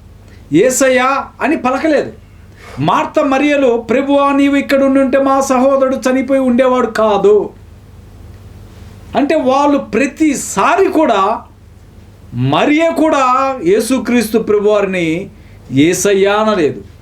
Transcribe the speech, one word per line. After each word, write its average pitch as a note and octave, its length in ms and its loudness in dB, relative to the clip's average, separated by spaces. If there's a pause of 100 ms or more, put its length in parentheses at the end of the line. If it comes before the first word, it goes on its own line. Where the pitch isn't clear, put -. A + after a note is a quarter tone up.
(520)
యేసయ్యా B3+ 760 2 (140)
అని C#4 160 0
పలకలేదు. B3+ 560 -2 (680)
మార్త F#3 440 0
మరియలు, C#4 520 2 (140)
"ప్రభువా, C#4 420 2
నీవు C#4 240 2
ఇక్కడ C#4 280 0
ఉండుంటే C4+ 340 2
మా C4+ 220 2
సహోదరుడు C4 560 0
చనిపోయి C4 440 0
ఉండేవాడు B3+ 460 2
కాదు." G#3 640 2 (1700)
అంటే C#4+ 180 0
వాళ్ళు C#4+ 440 0
ప్రతిసారి C#4 1120 0
కూడా, A3+ 540 0 (920)
మరియ G#3 560 0 (100)
కూడా D4+ 240 2 (400)
యేసుక్రీస్తు A#3 760 0
ప్రభువారిని G3 920 -2 (420)
యేసయ్యా F#3+ 600 2
అనలేదు, F#3 500 -2 (180)